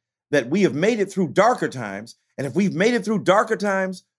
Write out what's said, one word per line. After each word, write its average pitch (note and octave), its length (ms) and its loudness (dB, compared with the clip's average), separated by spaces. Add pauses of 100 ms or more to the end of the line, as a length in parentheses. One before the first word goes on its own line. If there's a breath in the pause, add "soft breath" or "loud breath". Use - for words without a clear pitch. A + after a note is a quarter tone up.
(300)
that C3+ 180 2
we F3+ 140 0
have D#3 120 2
made G#3 260 0
it F#3+ 120 -2
through F#3 160 0
darker F#3 400 2
times. A2 460 -10 (240)
And C3 80 -4
if C3 80 -8
we've F#3+ 200 0
made G#3+ 200 2
it A#3 100 -2
through G#3 200 -2
darker A3 320 2
times, F#3+ 480 -4 (140)